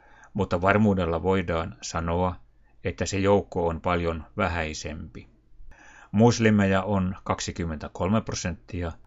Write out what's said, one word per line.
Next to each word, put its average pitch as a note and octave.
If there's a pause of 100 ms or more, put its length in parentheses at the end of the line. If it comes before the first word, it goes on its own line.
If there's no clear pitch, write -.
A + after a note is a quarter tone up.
(340)
Mutta F#2
varmuudella F#2
voidaan E2+
sanoa, F2 (480)
että -
se F#2+
joukko F#2+
on E2
paljon E2+ (120)
vähäisempi. D#2+ (800)
Muslimeja G#2
on F#2+
kaksikymmentäkolme F2+
prosenttia F2 (160)